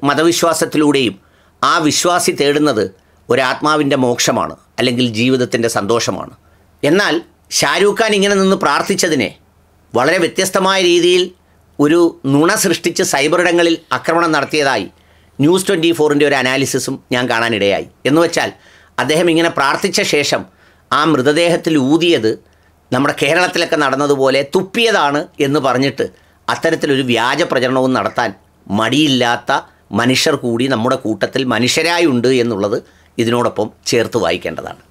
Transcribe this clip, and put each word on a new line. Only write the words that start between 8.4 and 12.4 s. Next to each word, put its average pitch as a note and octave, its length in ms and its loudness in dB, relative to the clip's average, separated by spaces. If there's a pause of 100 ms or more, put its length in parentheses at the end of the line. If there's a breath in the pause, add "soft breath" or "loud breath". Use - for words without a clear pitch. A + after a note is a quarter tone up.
നിന്ന് F#3+ 220 2
പ്രാർത്ഥിച്ചതിനെ D#3 680 0 (640)
വളരെ C#3 300 2
വ്യത്യസ്തമായ F#3+ 560 0 (100)
രീതിയിൽ F3 340 4 (600 soft breath)
ഒരു D#3 160 2 (340)
നുണ D#3 180 4 (120)